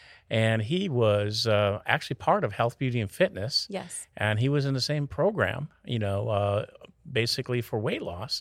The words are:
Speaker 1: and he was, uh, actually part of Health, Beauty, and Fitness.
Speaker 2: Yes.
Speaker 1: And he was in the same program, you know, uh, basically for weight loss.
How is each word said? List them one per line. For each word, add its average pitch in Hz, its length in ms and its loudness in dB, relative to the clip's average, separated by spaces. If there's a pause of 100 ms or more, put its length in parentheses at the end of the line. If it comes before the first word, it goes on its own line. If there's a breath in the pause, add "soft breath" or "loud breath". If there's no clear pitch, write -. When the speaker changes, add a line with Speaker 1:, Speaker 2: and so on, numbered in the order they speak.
(300 loud breath)
Speaker 1:
and 110 320 4
he 180 260 0
was, 107 580 2
uh, 104 400 4
actually 135 300 -2
part 180 280 0
of 101 80 -2
Health, 117 260 -2
Beauty, 123 220 0
and 101 100 -2
Fitness. 175 580 0
Speaker 2:
Yes. - 380 -10 (100)
Speaker 1:
And 107 220 2
he 127 100 2
was 143 180 2
in 139 80 0
the 127 60 0
same 147 260 -2
program, 151 600 0 (160)
you 120 140 -2
know, 101 300 0
uh, 101 380 0 (440)
basically 120 500 0
for 113 180 -4
weight 175 240 -2
loss. 90 380 -8